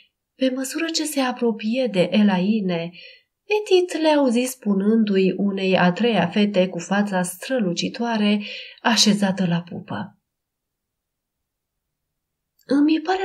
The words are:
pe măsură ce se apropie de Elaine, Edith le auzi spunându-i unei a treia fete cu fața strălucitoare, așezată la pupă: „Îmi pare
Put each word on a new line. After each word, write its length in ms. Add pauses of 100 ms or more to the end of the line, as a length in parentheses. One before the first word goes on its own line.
(360)
pe 140
măsură 360
ce 200
se 140
apropie 680
de 240
Elaine, 800 (520)
Edith 580
le 60
auzi 360
spunându-i 920
unei 400
a 140
treia 360
fete 420
cu 100
fața 420
strălucitoare, 1200 (400)
așezată 640
la 160
pupă: 580 (2500)
„Îmi 360
pare 240